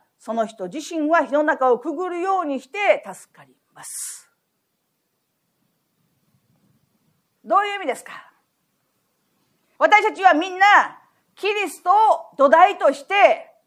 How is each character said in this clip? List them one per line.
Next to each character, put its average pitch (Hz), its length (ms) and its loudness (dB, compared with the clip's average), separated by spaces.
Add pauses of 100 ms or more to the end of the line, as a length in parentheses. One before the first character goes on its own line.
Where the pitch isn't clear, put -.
(180)
そ - 140 -12
の 226 140 -4
人 202 220 -12
自 196 100 -12
身 311 320 -6
は 311 140 2
火 233 80 -12
の 294 100 2
中 262 320 0
を 240 40 -2
く 294 140 -8
ぐ 349 160 -8
る 349 140 -8
よ 381 180 -2
う 339 60 -4
に 277 140 -6
し - 100 -20
て 392 360 -2
助 - 280 -20
か 147 100 -20
り 131 100 -20 (200)
ま - 100 -20
す。」 - 460 -16 (3250)
ど 320 140 0
う 415 80 0
い 403 60 -6
う - 20 -8
意 403 60 -8
味 370 60 -12
で 247 80 -4
す - 80 -18
か？ - 300 -20 (1400)
私 381 320 2
た - 60 -10
ち - 80 -12
は 370 100 4
み 320 160 -2
ん 370 100 -12
な 381 440 2 (320)
キ 403 180 -4
リ 403 160 -4
ス - 140 -18
ト 359 80 0
を 381 40 4 (440)
土 269 100 4
台 349 300 6
と 285 160 2
し - 120 -18
て 381 460 2 (120)